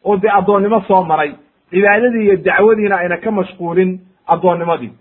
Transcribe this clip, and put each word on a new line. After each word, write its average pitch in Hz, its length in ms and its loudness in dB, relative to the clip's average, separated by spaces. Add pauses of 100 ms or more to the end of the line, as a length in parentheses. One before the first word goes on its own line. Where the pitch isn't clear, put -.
oo 202 140 0
dee 208 120 0
addoonnimo 202 580 2
soo 190 160 2
maray, 156 280 -2 (400)
cibaadadii 214 540 2
iyo 196 120 4
dacwadiina 202 600 2
ayna 175 200 -4
ka 220 140 -6
mashquulin 185 680 -2 (280)
addoonnimadii. 170 720 -2